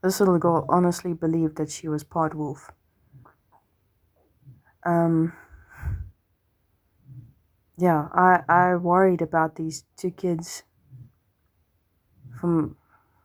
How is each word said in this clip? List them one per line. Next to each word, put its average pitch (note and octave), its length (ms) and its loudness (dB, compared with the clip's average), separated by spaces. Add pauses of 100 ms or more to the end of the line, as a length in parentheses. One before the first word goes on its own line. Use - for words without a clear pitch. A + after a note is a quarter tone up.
This F#3 180 -2
little F#3 180 4
girl E3 300 0
honestly F3 440 0
believed D#3+ 440 -2
that D3+ 120 -6
she D#3 200 -12
was D3+ 160 -4
part D#3+ 300 -4
wolf. D3+ 360 -8 (2250)
Um, E3 480 2 (2500)
yeah, E3 360 2
I, F3+ 360 4
I F3+ 280 4
worried F3 440 2
about D#3+ 360 -2
these D#3+ 280 -8 (120)
two F#3 160 -6
kids E3+ 520 -6 (1800)
from E3+ 360 -2 (480)